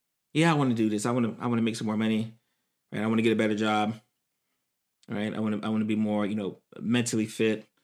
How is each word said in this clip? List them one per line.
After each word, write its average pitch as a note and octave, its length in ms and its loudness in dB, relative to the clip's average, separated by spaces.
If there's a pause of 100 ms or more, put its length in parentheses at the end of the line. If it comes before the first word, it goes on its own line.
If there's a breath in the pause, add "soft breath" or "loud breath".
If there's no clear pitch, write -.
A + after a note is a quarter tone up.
(320)
"Yeah, D#3+ 180 4
I D#3 40 4
wanna C3+ 200 4
do A2 140 2
this. G#2+ 180 -2
I A#2+ 40 2
wanna, A#2+ 280 0
I A#2+ 80 -6
wanna A#2 160 2
make A2+ 140 0
some A#2 100 -6
more G#2+ 100 0
money. A2 360 0 (580)
Right? G#2 120 -6
I A2 40 -2
wanna A2+ 160 2
get A2+ 100 4
a G#2+ 40 2
better G#2+ 180 2
job. G#2+ 460 0 (1080)
Right? G#2+ 260 -4
I - 40 -6
wanna, G#2+ 240 -2
I A2 60 -4
wanna A2 160 0
be G#2+ 120 -2
more, G#2 280 0
you G#2 100 -2
know, G2 240 -6 (220)
mentally A#2 460 0
fit, A2 400 -2 (160)